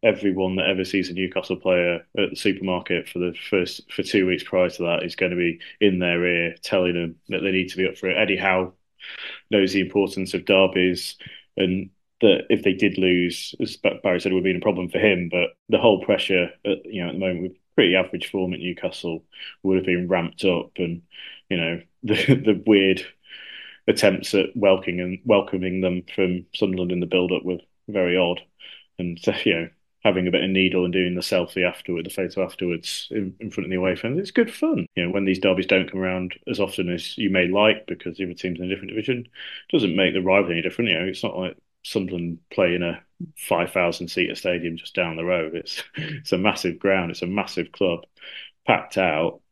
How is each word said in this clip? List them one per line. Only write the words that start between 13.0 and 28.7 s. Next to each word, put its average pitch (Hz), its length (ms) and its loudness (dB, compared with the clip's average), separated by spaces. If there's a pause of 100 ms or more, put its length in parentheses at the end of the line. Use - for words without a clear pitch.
as - 160 -6
Ba-, 95 260 -2
Barry 90 180 2
said, 95 120 0
it - 20 2
would 92 60 2
have 95 120 0
been 87 40 0
a 90 40 -4
problem 90 280 0
for - 100 -4
him, 92 300 4
but 87 280 -2 (120)
the 110 100 4
whole 104 260 6
pressure 92 460 2 (140)
at, 101 200 -2
you 95 180 -6
know, 87 60 -2
at - 60 -6
the 92 60 -4
moment 90 220 -2
with 92 100 -6 (220)
pretty 92 220 6
average 92 340 -2
form 92 240 -2
at - 60 -8
Newcastle 82 640 -6 (380)
would 95 140 2
have 92 100 2
been 90 220 0
ramped 87 360 -2
up, 90 320 0
and, 85 260 -4 (460)
you 92 80 0
know, 82 240 -2 (120)
<laughs> - 100 -20
the, 107 120 2
the 113 520 4
weird 95 360 6 (840)
attempts - 480 2
at 95 220 2
welcoming 95 440 2
and 90 240 -4
welcoming 95 560 2
them 90 220 0 (120)
from 90 400 0
Sunderland 90 380 0
in 90 80 -2
the 87 60 -2
build-up 90 380 -2
were 87 140 -4 (300)
very 92 280 0
odd, 90 240 0 (580)